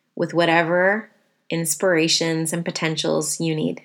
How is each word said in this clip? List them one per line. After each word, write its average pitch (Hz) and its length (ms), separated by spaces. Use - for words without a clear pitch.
with - 200
whatever 170 760
inspirations 165 1040
and 175 100
potentials 156 760
you 165 160
need. 156 300